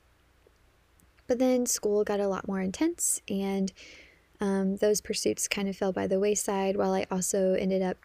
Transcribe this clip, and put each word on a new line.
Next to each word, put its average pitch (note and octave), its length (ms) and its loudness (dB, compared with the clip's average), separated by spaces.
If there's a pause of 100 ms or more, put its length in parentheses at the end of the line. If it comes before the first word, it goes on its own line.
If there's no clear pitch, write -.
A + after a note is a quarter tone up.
(1300)
But B3 140 0
then B3+ 260 4
school G#3 380 0
got G#3 160 -2
a G3+ 80 2
lot F#3+ 200 -4
more F#3+ 140 -2
intense, D#4 640 -2
and, G3 460 -2 (680)
um, G3 360 0
those G#3+ 260 2
pursuits - 460 -2
kind G3+ 200 -4
of G3 80 -6
fell G3 160 0
by G3 140 -2
the F#3+ 140 2
wayside G3+ 580 0
while F#3+ 160 2
I F#3+ 160 0
also F#3 460 2
ended F#3+ 260 2
up F#3 240 -2